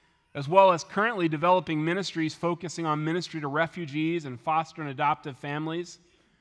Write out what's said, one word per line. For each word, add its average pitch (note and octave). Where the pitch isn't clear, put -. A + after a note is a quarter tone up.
as C#3
well F#3+
as D#3+
currently G3+
developing D#3+
ministries E3
focusing E3+
on D3+
ministry E3
to D3
refugees D#3+
and B2
foster D#3+
and D3
adoptive C#3+
families. D#3